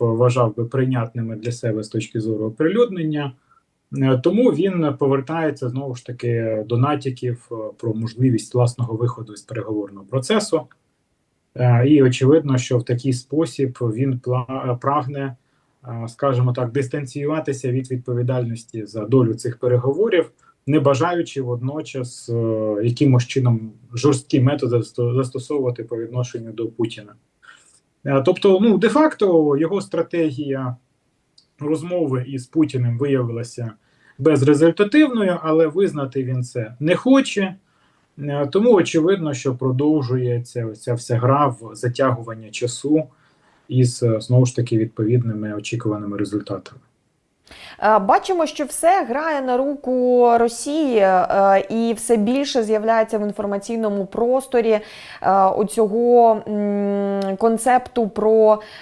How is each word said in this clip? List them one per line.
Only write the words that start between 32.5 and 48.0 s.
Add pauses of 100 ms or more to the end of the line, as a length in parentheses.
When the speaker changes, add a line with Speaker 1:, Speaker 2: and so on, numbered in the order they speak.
Speaker 1:
виявилася (460)
безрезультативною,
але
визнати
він
це
не
хоче. (640)
Е,
тому
очевидно,
що
продовжується
ця
вся
гра
в
затягування
часу (640)
із,
е,
знову
ж
таки,
відповідними
очікуваними
результатами. (1000)
Speaker 2:
Е,
бачимо,